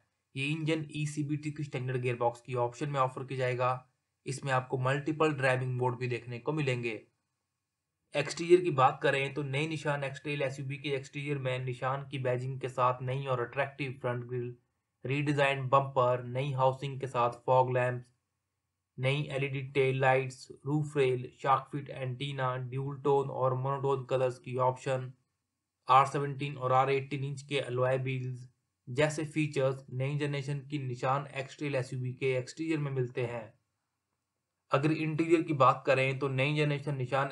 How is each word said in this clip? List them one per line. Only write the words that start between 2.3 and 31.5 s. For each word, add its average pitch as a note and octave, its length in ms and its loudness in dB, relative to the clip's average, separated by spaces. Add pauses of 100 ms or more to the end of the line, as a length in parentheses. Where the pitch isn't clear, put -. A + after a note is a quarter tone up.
की B2+ 140 -8
option A#2+ 360 -2
में C#3+ 100 -2
offer C3+ 240 0
किया C3 140 -8
जाएगा। B2+ 320 0 (560)
इसमें C3+ 260 -6
आपको B2+ 260 0
multiple D3 540 2
driving B2+ 440 0
mode B2 220 0
भी B2+ 100 -4
देखने A#2+ 300 -6
को D3+ 140 -4
मिलेंगे। B2+ 380 -2 (1200)
एक्सटीरियर E3+ 460 6
की D#3 120 0
बात C3+ 300 4
करें C3+ 320 2
तो D3+ 80 -4
नई C#3 260 -2
निशान D3+ 340 -4
X-Trail C#3+ 400 -6
एसयूवी C3+ 340 -4
के D3 200 -8
एक्सटीरियर C#3+ 420 -6
में B2+ 200 -2
निशान C3 500 -4
की D3 100 -8
बैजिंग B2+ 420 -2
के C3 80 -4
साथ B2+ 340 0
नई C3+ 240 -4
और B2+ 140 -2
अट्रैक्टिव C3+ 600 -4
फ्रंट B2 240 -4
ग्रिल, B2 300 -6 (500)
रीडिजाइन C#3 640 2
बम्पर, B2 580 4
नई C3 260 -2
हाउसिंग C3 480 2
के C3+ 60 -4
साथ A#2+ 400 0
फॉग B2+ 280 6
लैंप्स, B2 320 0 (920)
नई C3+ 240 2 (100)
एलईडी C3+ 300 -2 (100)
टेल C3 280 2
लाइट्स, C3 480 2 (180)
रूफ D3 300 0
रेल, B2+ 320 2 (140)
शार्क C3+ 300 2
फिट C#3 180 -8
एंटीना, C3 640 -4
ड्यूल C3+ 460 -6
टोन C#3 280 2
और B2+ 240 0
मोनोटोन C3+ 500 0
कलर्स B2+ 340 0
की B2 240 -8
ऑप्शन, B2+ 500 0 (760)
आर C3+ 180 10
सेवनटीन C#3+ 500 -4
और B2+ 160 0
आर C3 180 6
एटीन C3+ 340 -2
इंच C#3+ 180 -8
के C#3 180 -2
अलॉय B2+ 380 0
व्हील्स B2+ 500 -6 (400)
जैसे D3+ 360 0
फीचर्स D3 680 0
नई C3+ 260 -2
जनरेशन C#3+ 400 -4 (120)
की D3 80 -4
निशान C3 480 -2 (120)
X-Trail C#3 360 -6